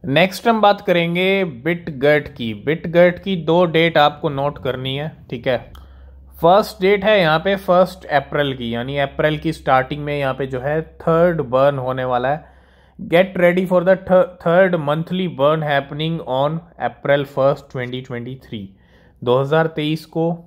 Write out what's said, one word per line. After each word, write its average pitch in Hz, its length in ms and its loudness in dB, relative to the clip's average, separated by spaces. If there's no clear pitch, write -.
नेक्स्ट 170 440 0
हम 226 140 2
बात 202 200 4
करेंगे 180 600 0
Bitget 151 640 0
की। 113 240 -6
Bitget 170 520 2
की 196 160 -4
दो 165 300 2
डेट 165 320 2
आपको 151 320 2
नोट 143 340 -6
करनी 131 320 -6
है, 147 160 -6
ठीक 127 180 -8
है। 127 100 0
फर्स्ट 190 400 2
डेट 196 240 2
है 214 140 4
यहाँ 160 200 2
पे 196 160 -2
फर्स्ट 180 500 0
अप्रैल 143 480 -2
की, 120 220 -6
यानी 135 220 -6
अप्रैल 151 400 -2
की 156 160 -4
स्टार्टिंग 139 500 -2
में 147 160 -6
यहाँ 135 140 -2
पे 135 140 -6
जो 131 120 -8
है 147 220 -4
थर्ड 165 400 2
बर्न 135 360 2
होने 127 280 -4
वाला 127 240 0
है। 151 160 -4
Get 190 380 0
ready 175 300 2
for 180 140 2
the 185 200 4
th-, 180 300 2
third 180 340 4
monthly 160 460 -4
burn 151 300 0
happening 151 500 -4
on 147 280 -2
April 143 460 -2
first, 139 340 0
twenty 127 380 -8
twenty-three। 120 580 -12
दो 123 200 2
हज़ार 160 260 0
तेईस 156 380 -4
को 165 260 -2